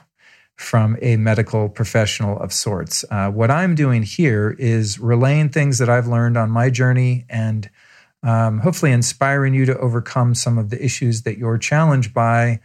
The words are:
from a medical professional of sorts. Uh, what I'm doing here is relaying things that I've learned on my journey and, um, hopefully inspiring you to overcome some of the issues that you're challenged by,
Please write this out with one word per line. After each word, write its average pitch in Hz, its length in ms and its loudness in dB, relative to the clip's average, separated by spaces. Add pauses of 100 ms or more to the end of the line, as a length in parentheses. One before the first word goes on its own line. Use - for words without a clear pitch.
(560)
from 110 460 0
a 117 140 2
medical 110 520 0
professional 104 680 -2
of 95 120 -8
sorts. 87 600 -6
Uh, 101 200 -2
what 113 200 0
I'm 175 240 2
doing 131 280 2
here 107 560 0
is 113 400 0
relaying 131 520 2
things 143 260 0
that 120 140 2
I've 120 160 2
learned 120 320 2
on 110 120 0
my 120 200 2
journey 127 580 0
and, 110 400 -4 (540)
um, 113 380 0
hopefully 160 300 0
inspiring 135 600 0
you 131 140 2
to 127 100 2
overcome 120 580 0
some 117 220 0
of 107 140 -2
the - 120 -8
issues 117 420 -2
that 107 120 -4
you're 113 220 -2
challenged 147 560 0
by, 117 500 2